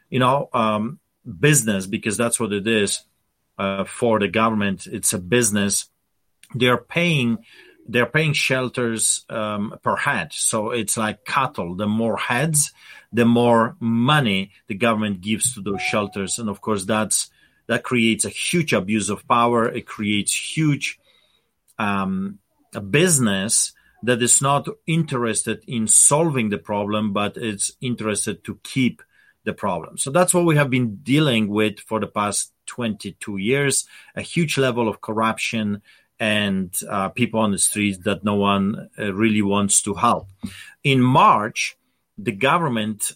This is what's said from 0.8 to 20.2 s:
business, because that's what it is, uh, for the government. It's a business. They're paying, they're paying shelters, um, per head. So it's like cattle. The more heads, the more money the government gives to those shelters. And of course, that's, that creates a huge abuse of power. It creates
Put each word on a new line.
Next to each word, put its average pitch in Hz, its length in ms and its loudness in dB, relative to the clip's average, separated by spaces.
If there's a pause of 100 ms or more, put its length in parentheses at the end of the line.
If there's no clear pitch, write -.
business, 110 640 2
because 104 300 -4
that's 117 240 -2
what 107 140 -2
it 101 120 -4
is, 110 380 0 (540)
uh, 98 260 -2
for 113 340 0
the 101 100 2
government. 104 580 0
It's - 260 -4
a 107 60 -4
business. 101 720 0 (640)
They're 123 240 2
paying, 143 680 0 (420)
they're 117 200 2
paying 156 260 0
shelters, 123 960 -2
um, 107 540 -6
per 104 140 0
head. 107 360 -2
So 110 380 -2
it's 113 260 -2
like 107 260 -4
cattle. 104 540 -4
The 104 100 -4
more 110 300 0
heads, 143 560 0 (400)
the 117 140 4
more 117 540 4
money 117 720 2 (160)
the 110 60 -6
government 107 460 0
gives 101 340 -2
to 107 60 -12
those 98 220 -6
shelters. 101 560 -2
And 117 100 -6
of 98 140 -8
course, 101 240 -2
that's, 107 440 -2 (360)
that 113 160 -2
creates 113 420 2
a 101 60 -4
huge - 420 -2
abuse 101 380 0
of - 180 -8
power. 120 400 2
It 113 180 -6
creates 104 480 -2